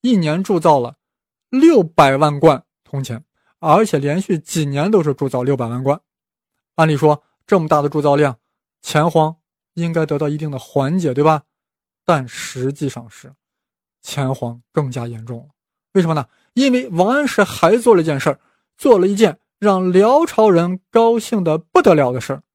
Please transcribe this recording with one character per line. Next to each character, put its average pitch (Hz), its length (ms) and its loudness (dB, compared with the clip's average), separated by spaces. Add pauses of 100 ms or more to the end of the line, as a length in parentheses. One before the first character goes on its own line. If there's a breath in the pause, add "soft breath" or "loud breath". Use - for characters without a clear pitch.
一 240 160 0
年 165 260 -2
铸 185 160 -2
造 156 200 2
了 120 160 -8 (540)
六 269 340 4
百 139 340 2
万 147 220 0
贯 151 240 4 (200)
铜 135 200 -8
钱， 120 200 -10 (360)
而 170 260 2
且 156 140 -2
连 143 220 -2
续 175 180 -4
几 156 260 -6
年 143 240 -4
都 202 140 2
是 147 100 -2
铸 135 140 -6
造 123 160 -4
六 139 140 0
百 123 100 -6
万 123 160 -8
贯。 143 160 -2 (760)
按 160 120 2
理 156 80 0
说， 147 260 2 (240)
这 196 140 2
么 156 80 -4
大 151 140 2
的 147 80 -2
铸 151 120 -4
造 143 140 2
量， 143 220 0 (440)
钱 160 300 -2
荒 160 240 0 (380)
应 170 180 -6
该 160 140 -2
得 147 120 -4
到 147 120 -4
一 151 80 -6
定 151 120 -8
的 135 80 -10
缓 143 400 -2
解， 156 160 -2
对 143 100 -2
吧？ 156 200 2 (640)
但 143 220 0
实 131 440 -10
际 143 160 -8
上 120 220 -12
是 135 240 -20 (680)
钱 135 320 -6
荒 120 280 -10 (100)
更 143 180 -2
加 123 160 -10
严 117 200 -14
重 117 140 -14
了。 - 100 -20 (440)
为 196 80 2
什 165 60 0
么 160 60 -2
呢？ 143 120 -4 (280)
因 262 180 2
为 254 180 -2
王 180 200 0
安 285 180 0
石 - 160 0
还 185 320 0
做 240 180 2
了 175 80 4
一 156 40 -2
件 151 140 -4
事 156 100 -2
儿， 135 100 -4 (380)
做 247 200 4
了 180 100 2
一 202 80 0
件 202 220 2 (200)
让 185 340 0
辽 233 340 4
朝 220 240 2
人 180 300 0 (100)
高 233 300 2
兴 214 240 -4
得 160 140 0
不 - 240 0
得 196 120 4
了 135 200 2
的 123 80 -6
事 - 100 -12
儿。 139 100 -8 (140)